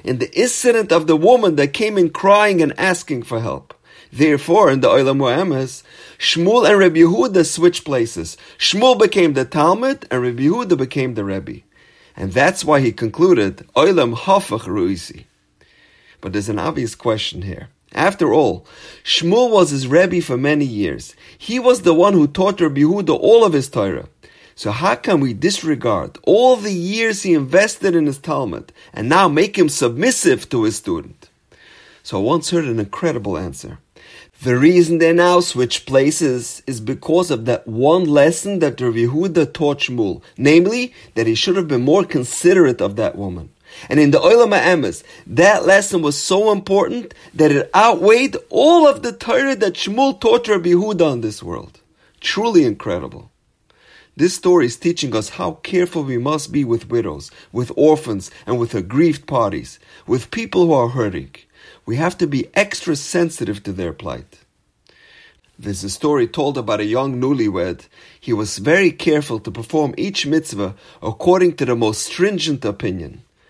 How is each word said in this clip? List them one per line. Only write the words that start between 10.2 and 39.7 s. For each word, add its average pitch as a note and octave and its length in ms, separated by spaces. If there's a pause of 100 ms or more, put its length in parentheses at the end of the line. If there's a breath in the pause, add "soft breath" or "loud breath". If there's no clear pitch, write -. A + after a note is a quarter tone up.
Rabbi B2 220
Yehuda F#3 340
became B2+ 360
the A2 100
Rebbe. G2 380 (560 soft breath)
And F#2 160
that's E3 320
why D3 160
he A#2 100
concluded, A2+ 840
"Olam D3 400
hafach F#3+ 520
ruisi." F2+ 580 (960 soft breath)
But F#2+ 140
there's G#2 160
an G#2 100
obvious C3 340
question G#2+ 500
here. - 260 (240)
After E3 400
all, A#2 320 (400 loud breath)
Shmuel A3 440
was F#3 200
his C3+ 180
Rebbe F3 340
for C3+ 160
many D3 280
years. G2+ 500 (220 soft breath)
He A#3 200
was B3 240
the F3 120
one F#3+ 200
who D#3 140
taught F#3+ 320
Rabbi C#3+ 220
Yehuda E3+ 360
all A3+ 280
of F3 80
his C3+ 160
Torah. F#2+ 400 (460 soft breath)
So G#2+ 160
how D#3+ 240
can F3 260
we B2+ 120
disregard B2 920
all B3 340
the G#3 160
years G3+ 500
he F#3 100
invested F3 640
in D#3 120
his C#3 100
Talmud C#3 560 (200 soft breath)
and A2 140
now F3 220
make F3+ 280
him D#3 120
submissive C#3 800
to A#2 140
his G#2+ 120
student? - 540 (760 soft breath)
So - 160
I - 20
once B2+ 280
heard E3+ 160
an A2+ 140
incredible G#2+ 580
answer. D2 420 (640 loud breath)
The B2 140
reason E3+ 400
they E3 160
now F3 260
switch - 460
places C3+ 800
is B2 140
because D3+ 500
of A2+ 160
that A#2+ 220
one C#3+ 380
lesson D#3+ 520
that D3 240
Rav A#2 140
Yehuda D3+ 580
taught D3 280